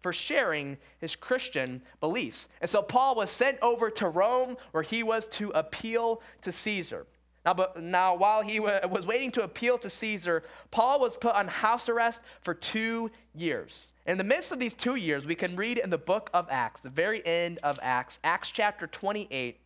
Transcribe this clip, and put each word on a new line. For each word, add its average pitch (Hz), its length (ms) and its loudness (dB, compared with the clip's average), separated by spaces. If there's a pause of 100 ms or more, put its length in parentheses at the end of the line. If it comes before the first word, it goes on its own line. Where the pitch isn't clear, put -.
for 180 100 -2
sharing 156 680 0 (180)
his - 180 -8
Christian 131 680 -2 (160)
beliefs. 214 480 -2 (120)
And 180 80 -2
so 208 140 4
Paul 247 320 4
was 214 160 0
sent 262 320 2
over 233 300 2
to 214 180 0
Rome, 247 480 2 (140)
where 160 100 0
he 220 220 -2
was 220 240 0
to 208 240 -6
appeal 226 720 0 (180)
to 185 100 -6
Caesar. 170 540 -4 (380)
Now, 175 100 4
but, 185 260 0
now, 180 360 4
while 208 260 4
he 214 180 -2
wa-, 202 300 2
was 185 160 -2
waiting 247 280 0
to 233 100 0
appeal 240 340 0
to 214 140 -6
Caesar, 175 500 -2 (300)
Paul 254 280 4
was 240 160 2
put 233 200 2
on 202 120 4
house 226 400 2
arrest 233 340 2 (200)
for 175 140 -4
two 226 560 -2 (240)
years. 147 580 -6 (140)
In 185 100 2
the 190 60 0
midst 277 280 0
of 285 60 -4
these 247 160 -2
two 254 220 -2
years, 147 320 -2
we 165 80 0
can 175 200 -2
read 226 220 -2
in 196 140 -2
the 160 80 0
book 208 340 -2
of 175 160 2
Acts, 135 320 -2
the 131 80 -14
very 180 340 -2
end 170 380 0
of 143 220 -2
Acts, 127 400 -2
Acts 170 260 0
chapter 208 380 -2
twenty-eight 151 800 -6